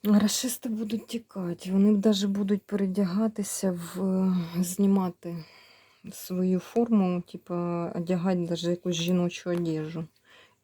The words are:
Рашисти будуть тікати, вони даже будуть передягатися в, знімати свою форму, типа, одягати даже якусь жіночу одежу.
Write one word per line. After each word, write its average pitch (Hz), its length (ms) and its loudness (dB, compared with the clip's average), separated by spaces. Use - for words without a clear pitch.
Рашисти 214 600 2
будуть 214 380 -4
тікати, 185 640 -8
вони 202 240 6
даже 202 320 2
будуть 196 360 0
передягатися 196 1080 -2
в, 185 640 0
знімати 180 840 0
свою 185 480 0
форму, 202 640 2
типа, 175 680 -4
одягати 175 540 0
даже 170 240 -2
якусь 175 260 -2
жіночу 175 540 0
одежу. 160 560 -4